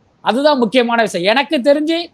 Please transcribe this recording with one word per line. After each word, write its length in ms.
அதுதான் 360
முக்கியமான 440
விஷயம். 340
எனக்கு 220
தெரிஞ்சு 560